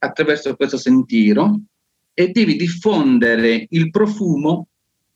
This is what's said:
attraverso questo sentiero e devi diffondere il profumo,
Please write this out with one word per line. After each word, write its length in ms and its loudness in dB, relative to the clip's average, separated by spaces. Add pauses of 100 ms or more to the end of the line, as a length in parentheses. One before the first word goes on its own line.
attraverso 560 -4
questo 200 -4
sentiero 840 2 (520)
e 180 0
devi 260 0
diffondere 1120 0
il 200 0
profumo, 760 -2 (500)